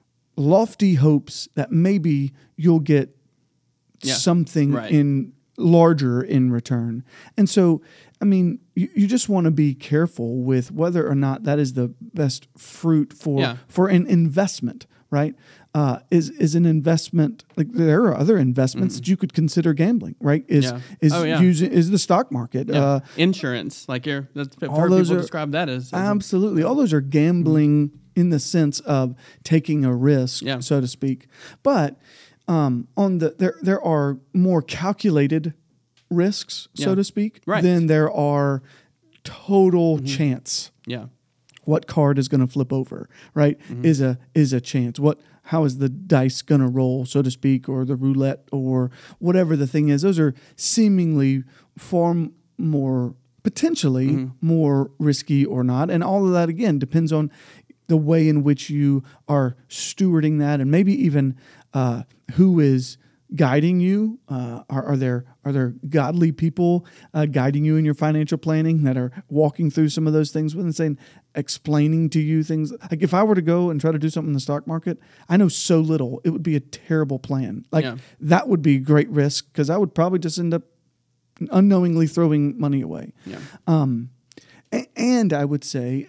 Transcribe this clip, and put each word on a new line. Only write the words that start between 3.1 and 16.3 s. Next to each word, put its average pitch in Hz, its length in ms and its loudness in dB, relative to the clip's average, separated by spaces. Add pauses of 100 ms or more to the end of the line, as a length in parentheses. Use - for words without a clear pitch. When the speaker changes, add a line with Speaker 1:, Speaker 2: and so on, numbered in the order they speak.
Speaker 2:
Yeah. 135 140 -2
Speaker 1:
something 156 560 0
Speaker 2:
Right. 120 200 -4
Speaker 1:
in 143 400 2 (260)
larger 165 640 4
in 127 280 0
return. 117 520 -4 (340)
And 202 100 4
so, 175 340 2 (380)
I - 60 -2
mean, 185 320 2 (180)
you, 180 200 -2
you 208 100 4
just 240 240 -2
wanna 175 220 2
be 147 240 2
careful 127 640 -2
with 127 300 -2
whether 170 360 -2
or 143 60 -2
not 135 300 -2
that 139 160 0
is 135 140 -2
the 123 280 -4
best - 460 -6 (100)
fruit - 560 -2
for, 139 280 -4
Speaker 2:
Yeah. 123 160 -2 (100)
Speaker 1:
for 185 220 0
an 180 180 4
investment, 170 800 -2 (240)
right? 147 240 -2 (400)
Uh, 139 240 0 (100)
is, 165 220 0